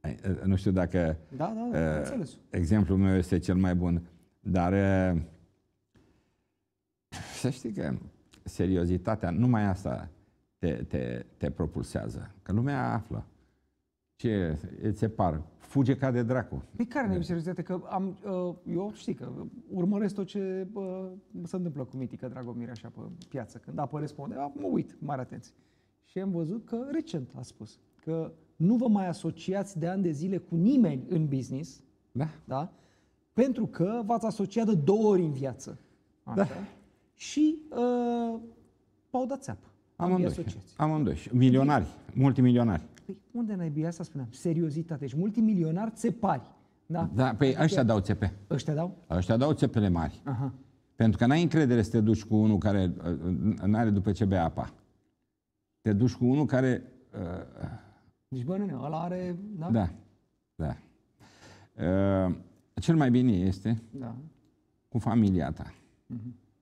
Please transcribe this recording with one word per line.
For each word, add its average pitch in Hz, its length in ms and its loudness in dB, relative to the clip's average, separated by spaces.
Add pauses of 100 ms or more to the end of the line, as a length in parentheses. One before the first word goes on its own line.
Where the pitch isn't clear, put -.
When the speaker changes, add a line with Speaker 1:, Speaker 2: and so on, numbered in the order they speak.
Speaker 1:
Ai, 64 160 -8 (120)
uh, 87 140 -2
nu 95 120 2
știu 98 160 2
dacă, 87 460 2 (200)
Speaker 2:
Da, 175 180 -4
da, 233 160 -6
da, 131 80 0
Speaker 1:
uh, 82 180 0
Speaker 2:
înțeles. 156 400 -6 (120)
Speaker 1:
exemplul 95 480 2
meu 95 180 4
este 90 240 2
cel 92 160 0
mai 92 200 2
bun, 85 260 0 (380)
dar, 90 340 2 (420)
uh, 80 60 0 (2250)
să 123 100 0
știi - 220 -8
că 76 220 -4 (500)
seriozitatea, 90 840 0
numai 110 360 2
asta 90 440 -4 (480)
te, 87 100 -2 (200)
te, 62 380 -6 (120)
te - 120 -4
propulsează. - 840 -6 (100)
Că - 100 -8
lumea 127 420 0
află. 113 320 -6 (920)
Ce 90 440 0 (220)
îți 104 180 -2
se 113 100 0
par? 85 320 0 (160)
Fuge 135 380 2
ca 135 160 0
de 120 120 0
dracu. 117 400 -2 (120)
Speaker 2:
Păi 240 100 -4
care 254 220 -4
Speaker 1:
Da. 190 60 0
Speaker 2:
n-ai 175 100 -2
seriozitate? 165 380 -4
Că 180 180 -6 (100)
am, 190 360 -4
uh, 180 300 -4 (180)
eu 196 200 -4
știi - 200 -8
că 127 180 -10 (380)
urmăresc 202 460 0
tot 202 100 -4
ce, 190 480 -6
uh, 190 320 -8 (380)
se 165 120 -10
întâmplă 160 280 -6
cu 131 140 -12
Mitică 131 300 -8
Dragomir 120 420 -10
așa 117 260 -14
pe 110 40 -16 (300)
piață. 120 280 -10
Când 156 220 -12
apare, 147 220 -6
răspunde, 139 340 -10
mă 269 360 -8
uit, 170 280 -2
mare 143 220 -6
atenție. 127 320 -14 (500)
Și - 160 -10
am 196 120 -4
văzut 170 340 -4
că 233 120 -6 (140)
recent 302 460 -6
a 127 40 -12
spus - 380 -18 (240)
că 160 280 -4 (240)
nu 190 200 4
vă 240 120 2
mai 202 200 2
asociați 185 720 -4
de 165 80 -2
ani 190 140 -2
de 175 100 0
zile 175 260 -4
cu 170 180 -6
nimeni 175 540 4
în 156 180 2
business, 135 540 -6 (300)
Speaker 1:
Da. 143 160 -2 (180)
Speaker 2:
da? 139 260 -4 (600)
Pentru 240 340 2
că 214 380 -2
v-ați 226 200 0
asociat 214 400 -2
de 214 100 4
două 196 320 4
ori 190 140 6
în 160 100 0
viață. 127 480 -8 (440)
Așa. 123 120 -8
Speaker 1:
Da. 196 120 2 (680)
Speaker 2:
Și, 311 420 0 (140)
uh, 240 720 -2 (680)
v-au 254 160 0
dat 262 180 -6
țeapă. - 240 -10 (280)
Speaker 1:
Amândoi. 180 300 2
Speaker 2:
Asociați. - 520 -4
Speaker 1:
Amândoi. 151 400 2 (140)
Milionari, 131 560 6 (260)
multimilionari. 120 680 6 (240)
Speaker 2:
Păi 190 120 -12 (140)
unde 226 240 -4
naibii 156 300 -2
asta 170 180 -6
spuneam? 135 280 -8
Seriozitate. 165 680 -2
Deci 131 140 -6
multimilionar 202 760 2
ți 226 220 -2
pari. 160 400 -2 (340)
Da? 165 280 -2
Speaker 1:
Da, 117 220 2
păi 139 120 4
Speaker 2:
Adică 131 160 4
Speaker 1:
ăștia 151 200 4
dau 110 160 6
țepe. 98 340 0 (160)
Speaker 2:
Ăștia 147 240 -2
dau? 170 240 -2 (120)
Speaker 1:
Ăștia 90 280 2
dau 147 160 4
țepele 117 360 2
mari. 82 340 0
Speaker 2:
Aha. 135 300 -4 (420)
Speaker 1:
Pentru 110 220 4
că - 80 2
n-ai 147 160 4
încredere 135 400 4
să 98 80 0
te 117 120 2
duci 107 220 4
cu 107 120 0
unul 107 220 6
care, 95 400 2
uh, 85 680 -2
n-are 107 240 4
după 101 220 2
ce 101 140 0
bea 95 180 2
apa. - 300 -4 (1080)
Te 107 120 2
duci 120 200 4
cu 123 120 -2
unul 139 200 4
care, 131 380 2 (300)
uh, 90 540 -10 (600)
Speaker 2:
Deci, 127 160 -6
bă, 180 140 -4
nene, 190 240 -4
ăla 156 200 -6
are, 180 340 -6 (220)
da? 165 140 -8
Speaker 1:
Da. 104 180 2 (640)
Da. 78 200 -4 (1500)
Uh, 87 80 0 (380)
cel - 220 0
mai 143 160 4
bine 127 200 4
este 95 500 0 (100)
Speaker 2:
Da. 117 240 -12 (720)
Speaker 1:
cu - 120 -6
familia 98 520 2
ta. - 220 -10 (320)
Speaker 2:
Mhm. 117 300 -12 (260)